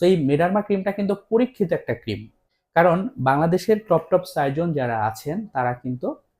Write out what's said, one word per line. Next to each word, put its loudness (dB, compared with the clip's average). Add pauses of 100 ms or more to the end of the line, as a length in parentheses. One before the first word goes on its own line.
So, 2
এই 4
মেডারমা 2
ক্রিমটা -2
কিন্তু -2 (160)
পরীক্ষিত 0
একটা -2
ক্রিম, -8 (460)
কারণ 4 (100)
বাংলাদেশের 2 (120)
টপ 2
টপ 4
সার্জন -2
যারা -2
আছেন, -6
তারা -2
কিন্তু -6 (240)